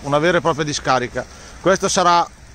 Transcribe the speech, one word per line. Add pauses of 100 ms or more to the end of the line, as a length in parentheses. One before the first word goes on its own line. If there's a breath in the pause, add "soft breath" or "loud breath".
una
vera
e
propria
discarica. (360 loud breath)
Questo
sarà (280)